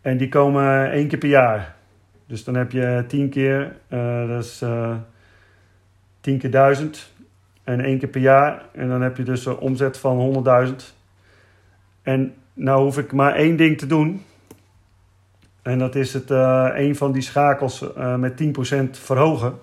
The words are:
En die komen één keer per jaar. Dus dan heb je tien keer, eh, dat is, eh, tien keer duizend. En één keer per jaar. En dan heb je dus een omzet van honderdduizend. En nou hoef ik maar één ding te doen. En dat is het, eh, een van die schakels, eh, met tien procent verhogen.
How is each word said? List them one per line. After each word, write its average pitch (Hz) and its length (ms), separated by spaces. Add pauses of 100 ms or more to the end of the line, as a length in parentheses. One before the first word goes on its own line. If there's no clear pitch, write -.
En 131 160
die 131 120
komen 139 640
één 147 180
keer - 100
per 151 100
jaar. 120 460 (520)
Dus 113 180
dan 123 100
heb 123 180
je 123 360
tien 139 200
keer, 135 480 (120)
eh, 120 400
dat 120 160
is, - 180
eh, 117 320 (1300)
tien 135 180
keer 131 120
duizend. 139 640 (520)
En 123 160
één 135 180
keer 135 100
per 135 120
jaar. 135 420 (100)
En 127 160
dan 127 120
heb 127 160
je 131 60
dus 123 240
een 127 120
omzet 131 400
van 127 180
honderdduizend. 131 800 (1040)
En 131 320 (180)
nou 135 300
hoef 139 160
ik - 140
maar 139 220
één 160 220
ding 156 220
te 143 80
doen. 156 380 (1400)
En 127 160
dat 127 160
is 135 180
het, 135 180
eh, 131 420
een 143 240
van 139 160
die 131 100
schakels, 139 720
eh, 127 200
met 127 220
tien 151 160
procent 135 460
verhogen. 131 640